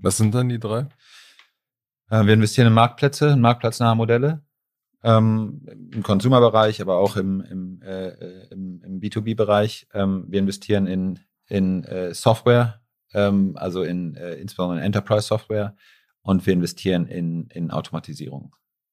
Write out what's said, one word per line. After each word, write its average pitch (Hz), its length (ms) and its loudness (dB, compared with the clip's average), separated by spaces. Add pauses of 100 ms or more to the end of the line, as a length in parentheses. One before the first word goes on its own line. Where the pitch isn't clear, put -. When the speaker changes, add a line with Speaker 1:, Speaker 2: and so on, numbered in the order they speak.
Speaker 1:
Was 95 140 0
sind 110 180 2
dann 123 140 0
die 120 100 -4
drei? 113 280 -6 (1300)
Speaker 2:
äh, 110 120 4
wir 107 80 6
investieren 110 340 4
in 113 60 6
Marktplätze, 139 560 2
in 139 120 4
marktplatznahe 117 540 2
Modelle, 120 480 0 (600)
ähm, 110 640 2 (260)
im 107 120 -6
Consumer-Bereich, 107 800 4
aber 92 160 0
auch 98 200 2
im, 95 240 -2
im, 92 400 -12
äh, 95 280 -10
äh, 92 420 -18
im, 92 320 -14
im 95 160 -12
B 104 100 -6
two 107 140 -4
B-Bereich. 107 680 0
Ähm, 95 340 -2
wir 98 120 -2
investieren 98 480 -2
in, 92 320 -4 (280)
in, 92 380 -2
äh, 90 280 -8
Software, 120 680 0 (320)
ähm, 101 420 2
also 92 280 -6
in, 85 320 -6
äh, 85 200 -12
insbesondere 87 440 -6
in 76 60 -4
Enterprise-Software 104 880 -2 (460)
und 95 240 0
wir 98 80 4
investieren 87 540 -2
in, 85 400 -8
in 82 240 -10
Automatisierung. 76 840 -12 (380)